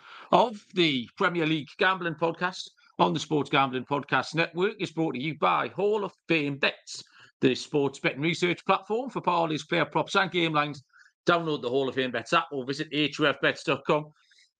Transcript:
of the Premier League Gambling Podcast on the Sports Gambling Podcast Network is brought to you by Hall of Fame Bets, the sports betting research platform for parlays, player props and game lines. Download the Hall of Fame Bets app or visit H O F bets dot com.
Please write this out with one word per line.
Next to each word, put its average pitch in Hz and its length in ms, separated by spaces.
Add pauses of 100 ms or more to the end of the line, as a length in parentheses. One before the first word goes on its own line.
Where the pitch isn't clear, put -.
(340)
of 208 280 (120)
the 143 420
Premier 170 300
League 156 320
Gambling 180 380
Podcast 170 520 (320)
on 175 140
the 151 80
Sports 143 280
Gambling 131 360
Podcast 139 500
Network 170 460
is 165 100
brought 160 220
to 123 80
you 151 180
by 160 300
Hall 208 340
of 185 80 (160)
Fame 143 300
Bets, - 440 (380)
the 131 160
sports 139 420
betting 147 220
research 170 460
platform 220 440
for 175 120
parlays, 165 440
player 165 200
props 156 320
and 190 120
game 165 220
lines. 147 320 (420)
Download 165 360
the 120 80
Hall 135 180
of 123 80
Fame 131 160
Bets 117 220
app 170 180
or 135 140
visit 147 260
H 147 300
O - 20
F 139 160
bets 143 240
dot 143 240
com. 156 200 (520)